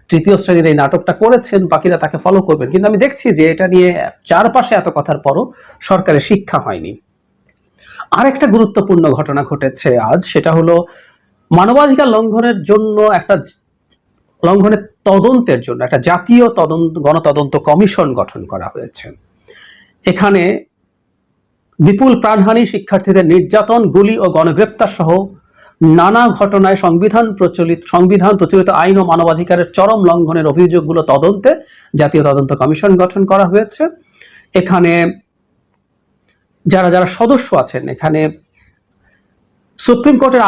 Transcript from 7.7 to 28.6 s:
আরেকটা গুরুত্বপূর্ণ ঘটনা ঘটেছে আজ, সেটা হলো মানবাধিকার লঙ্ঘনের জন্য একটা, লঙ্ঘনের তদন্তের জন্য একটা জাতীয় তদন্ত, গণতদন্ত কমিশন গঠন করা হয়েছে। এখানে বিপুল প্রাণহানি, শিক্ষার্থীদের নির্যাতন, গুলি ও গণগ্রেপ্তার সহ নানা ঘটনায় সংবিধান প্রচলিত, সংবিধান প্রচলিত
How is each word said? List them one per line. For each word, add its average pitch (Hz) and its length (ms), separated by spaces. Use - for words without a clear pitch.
আরেকটা 269 280
গুরুত্বপূর্ণ 196 580
ঘটনা 143 320
ঘটেছে 139 400
আজ, 175 100
সেটা 170 260
হলো 165 160
মানবাধিকার 262 560
লঙ্ঘনের 220 440
জন্য 214 260
একটা, - 160
লঙ্ঘনের 202 360
তদন্তের 196 640
জন্য 123 180
একটা 127 140
জাতীয় 233 360
তদন্ত, 160 360
গণতদন্ত 147 480
কমিশন 170 400
গঠন - 200
করা 92 220
হয়েছে। - 320
এখানে 190 320
বিপুল 226 260
প্রাণহানি, 220 400
শিক্ষার্থীদের 190 600
নির্যাতন, 208 480
গুলি 202 200
ও - 20
গণগ্রেপ্তার 185 640
সহ 160 120
নানা 202 240
ঘটনায় 196 460
সংবিধান 202 420
প্রচলিত, 170 420
সংবিধান 185 420
প্রচলিত 190 320